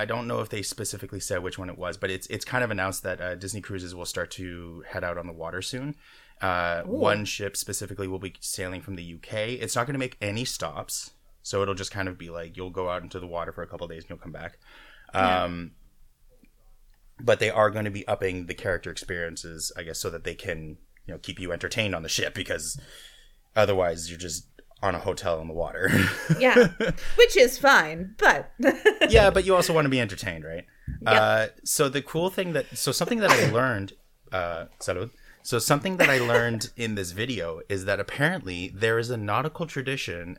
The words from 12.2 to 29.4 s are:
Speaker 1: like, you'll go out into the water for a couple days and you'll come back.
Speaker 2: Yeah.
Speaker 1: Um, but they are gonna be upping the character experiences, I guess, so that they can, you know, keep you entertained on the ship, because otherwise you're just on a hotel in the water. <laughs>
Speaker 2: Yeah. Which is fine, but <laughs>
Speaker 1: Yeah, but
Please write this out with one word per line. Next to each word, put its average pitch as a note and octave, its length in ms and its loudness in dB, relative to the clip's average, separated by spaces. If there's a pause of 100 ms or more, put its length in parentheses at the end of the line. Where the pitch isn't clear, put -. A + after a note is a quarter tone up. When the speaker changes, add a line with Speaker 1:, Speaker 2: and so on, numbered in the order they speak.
Speaker 1:
like, E2+ 260 -10
you'll F#2 140 -8
go F2+ 180 -4
out F2 140 -2
into E2+ 180 -10
the F2+ 60 -10
water E2+ 260 -6
for F2 100 -10
a E2+ 40 -10
couple E2+ 220 -10
days E2 160 -12
and - 60 -18
you'll E2+ 80 -14
come D#2+ 140 -16
back. D#2 260 -12 (560)
Speaker 2:
Yeah. F#2 300 4
Speaker 1:
Um, F2 280 -6 (1500)
but A#2 180 4
they G#2+ 120 2
are G#2+ 200 6
gonna G#2+ 200 -4
be G2 180 -8
upping F#2 380 0
the F2 80 -6
character F2+ 360 -2
experiences, E2 840 -8
I F2+ 60 -10
guess, D#2+ 160 -10
so G2 120 -4
that E2 140 -10
they E2+ 100 -6
can, D#2+ 440 -8 (280)
you F2 80 -10
know, - 40 -12
keep - 200 -12
you F2+ 140 -4
entertained F#2 420 -2
on E2 80 -4
the D#2+ 60 -10
ship, - 260 -2
because F2+ 460 -6 (760)
otherwise F2+ 560 2
you're E2+ 80 -12
just E2+ 280 -10 (360)
on F#2+ 120 0
a E2+ 40 -2
hotel F2 420 -2
in D#2+ 80 -8
the D#2+ 60 -8
water. E2 340 -2 (260)
<laughs> - 260 2
Speaker 2:
Yeah. B3 280 10 (480)
Which A#4 200 10
is B3+ 220 8
fine, F#3+ 600 4
but D#3+ 320 4 (300)
<laughs> E4 300 4
Speaker 1:
Yeah, G#3 200 10
but F#3 140 4